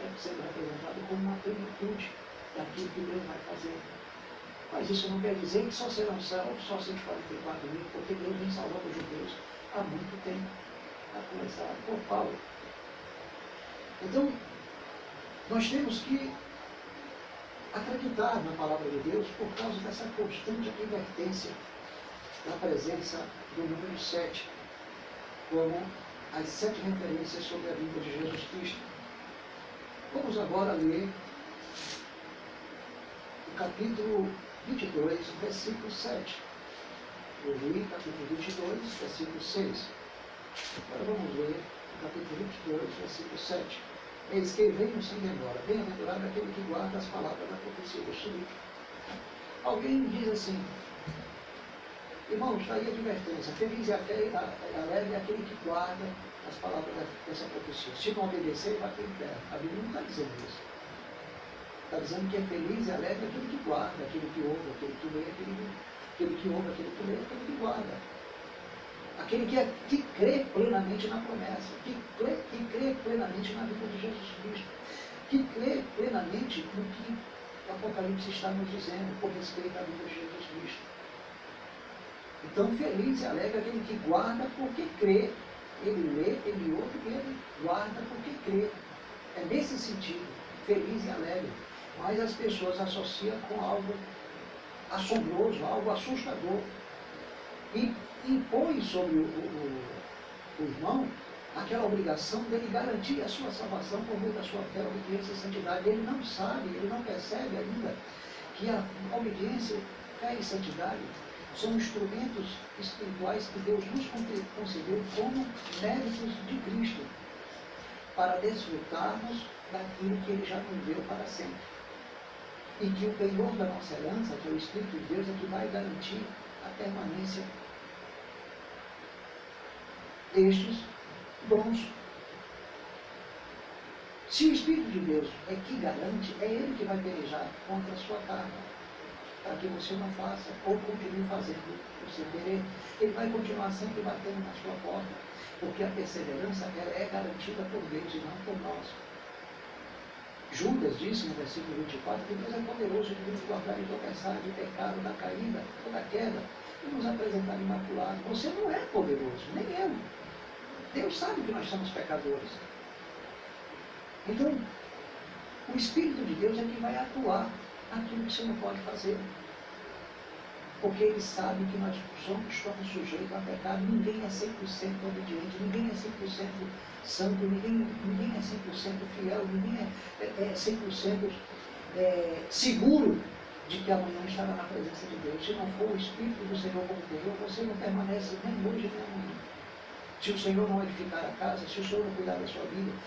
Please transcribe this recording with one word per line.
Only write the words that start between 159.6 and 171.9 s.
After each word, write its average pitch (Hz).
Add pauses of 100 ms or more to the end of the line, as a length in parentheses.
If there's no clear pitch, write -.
eu. 381 (1040)
Deus -
sabe 381
que 226
nós 208
somos 190
pecadores. 143 (1800)
Então, 269 (1200)
o 262
Espírito -
de 160
Deus 220
é 233
que 233
vai 254
atuar 226 (440)
aquilo 226
que -
você 226
não 220
pode 196
fazer. 190 (1600)
Porque 196
ele 214
sabe 190
que 190
nós 190 (300)